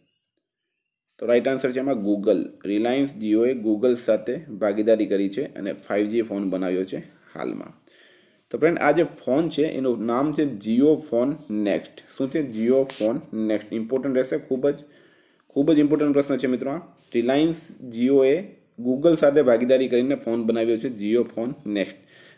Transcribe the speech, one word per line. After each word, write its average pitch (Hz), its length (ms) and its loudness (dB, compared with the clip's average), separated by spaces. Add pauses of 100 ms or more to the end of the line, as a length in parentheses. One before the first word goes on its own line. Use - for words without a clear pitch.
(1200)
તો 113 80 -8
રાઈટ 120 220 4
આન્સર 131 240 -2
છે 123 60 -4
એમાં 135 160 -2
Google. 101 500 0 (200)
રિલાયન્સ 120 580 -2
Jio 110 240 2
એ 127 80 0
Google 113 420 0 (100)
સાથે 113 300 0
ભાગીદારી 107 720 0
કરી 98 220 0
છે 123 160 -6
અને 95 280 -10
ફાઇવ 104 340 -2
જી 113 160 -2
ફોન 101 280 -4
બનાવ્યો 92 340 -2
છે - 140 -8 (360)
હાલમાં. 53 480 -10 (680)
તો 117 80 -6
ફ્રેન્ડ, 156 200 2
આ 143 120 4
જે 156 120 2
ફોન 147 460 -2
છે 143 140 -2
એનું 123 440 -2
નામ 131 260 0
છે 151 120 -2
Jio 117 440 2
Phone 143 720 -2
Next. - 560 -4
શું 135 120 -4
છે? 143 200 -4
Jio 117 320 2
Phone 113 640 -4
Next. 107 260 -2
ઇમ્પોર્ટન્ટ 127 440 -4
રહેશે, 127 220 0
ખૂબ 135 300 -2
જ, 143 60 0 (720)
ખૂબ 143 240 2
જ 147 60 4
ઇમ્પોર્ટન્ટ 147 340 2
પ્રશ્ન 139 240 2
છે 127 100 -2
મિત્રો 127 240 -2
આ. 151 80 -6 (360)
રિલાયન્સ 139 420 2 (400)
Jio 131 300 4
એ 165 300 0 (240)
Google 143 360 2
સાથે 147 260 4
ભાગીદારી 127 460 4
કરીને 123 260 2
ફોન 117 280 -4
બનાવ્યો 113 340 0
છે 113 120 -6
Jio 110 320 0
Phone 117 520 -6
Next. 98 220 -2 (440)